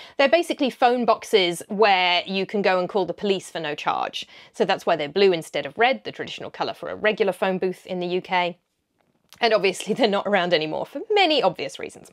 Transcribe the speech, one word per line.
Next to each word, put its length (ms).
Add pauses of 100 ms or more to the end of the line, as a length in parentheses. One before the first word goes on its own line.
(180)
They're 120
basically 420
phone 340
boxes 640
where 580
you 220
can 160
go 160
and 100
call 160
the 80
police 380
for 80
no 160
charge. 500 (260)
So 140
that's 220
why 80
they're 120
blue 240
instead 360
of 100
red, 280
the 60
traditional 380
colour 240
for 160
a 60
regular 380
phone 260
booth 260
in 140
the 80
U 140
K. 360 (840)
And 120
obviously 400
<laughs> 40
they're 100
not 200
around 260
anymore 320
for 160 (100)
many 300
obvious 380
reasons. 340